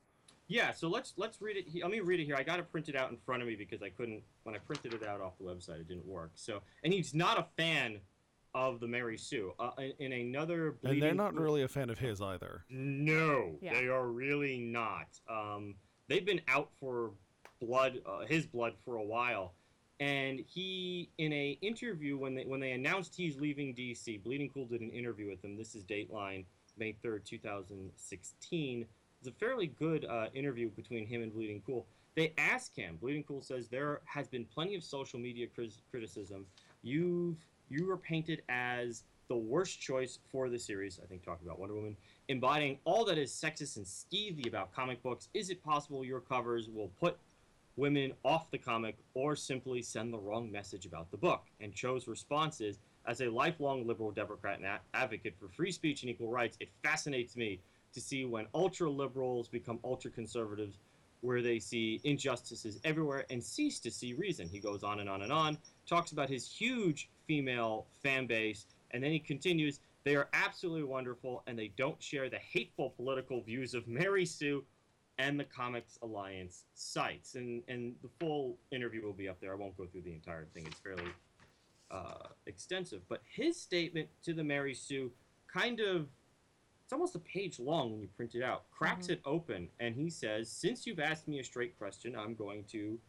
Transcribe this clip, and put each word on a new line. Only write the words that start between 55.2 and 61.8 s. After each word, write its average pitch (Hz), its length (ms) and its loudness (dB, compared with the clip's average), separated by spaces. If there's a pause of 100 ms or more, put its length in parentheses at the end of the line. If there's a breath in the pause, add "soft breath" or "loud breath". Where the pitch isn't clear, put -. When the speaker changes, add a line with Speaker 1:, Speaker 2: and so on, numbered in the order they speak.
Speaker 1:
for 101 80 -12
free 175 240 -2
speech 151 300 0
and 123 80 -4
equal 117 200 -2
rights, 120 300 2
it - 80 -6 (140)
fascinates 139 540 0
me 107 220 0 (360 soft breath)
to 123 60 -8
see 135 240 -2
when 113 300 -2
ultra-liberals 135 960 2
become 117 340 -2
ultra-conservatives, 110 960 -4 (460 soft breath)
where 123 200 4
they 117 160 4
see 113 460 0